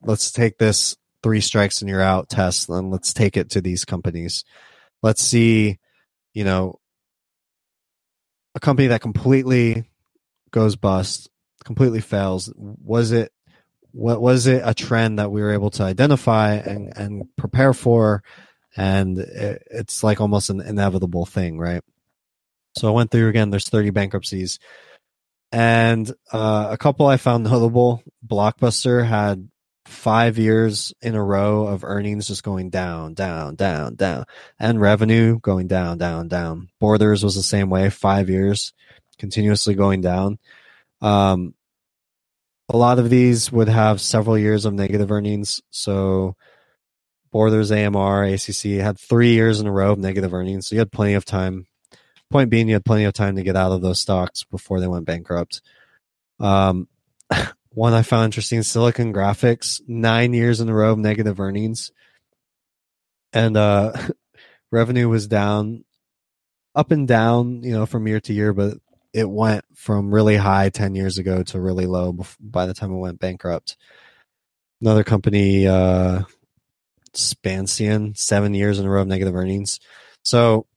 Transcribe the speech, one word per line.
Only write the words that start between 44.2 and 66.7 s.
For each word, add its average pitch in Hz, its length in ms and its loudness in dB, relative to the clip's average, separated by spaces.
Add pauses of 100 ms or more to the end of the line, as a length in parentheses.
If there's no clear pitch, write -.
years 107 280 0
of 101 80 -2
negative 101 360 -2
earnings. 104 500 -4 (100)
So 95 640 -2 (960)
Borders, 110 400 2
A 107 60 2
M 101 180 0
R, 98 280 2
A 98 140 -2
C - 140 -8
C 101 240 -6
had 98 240 -4
three 120 320 4
years 113 260 4
in 107 80 -4
a 101 60 -2
row 98 200 2
of 101 60 0
negative 95 340 -4
earnings. 92 360 -6
So 107 80 -4
you 113 40 2
had 110 120 -2
plenty 101 220 0
of 98 100 -2
time. 92 420 -6 (640)
Point 131 200 2
being, 113 180 2
you 110 60 2
had 101 100 0
plenty 107 200 2
of 101 100 0
time 98 220 -2
to 95 60 -4
get 92 140 -2
out 92 160 2
of 92 80 -2
those 92 220 -2
stocks 92 420 -4
before 95 360 -8
they 92 60 -4
went 87 200 -6
bankrupt. 85 560 -8 (760)
Um, 95 480 0 (440)
<laughs> - 400 -6
one 117 240 0
I 113 80 4
found 113 240 2
interesting, 110 360 -4
Silicon 117 520 0
Graphics, 104 760 -2
nine 117 460 0
years 117 260 0
in 113 80 -2
a 110 60 -2
row 107 180 4
of 110 60 0
negative 107 420 -2
earnings. 104 500 -6 (1400)
And, 110 240 2
uh, 104 380 2 (380)
<laughs> - 380 -20
revenue 117 380 2
was 110 180 0
down, 104 580 -2 (880)